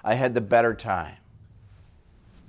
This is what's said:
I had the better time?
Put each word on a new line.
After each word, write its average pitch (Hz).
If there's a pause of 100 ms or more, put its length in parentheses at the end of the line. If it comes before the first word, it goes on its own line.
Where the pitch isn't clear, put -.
I 110
had 127
the 120
better 117
time? 92 (1300)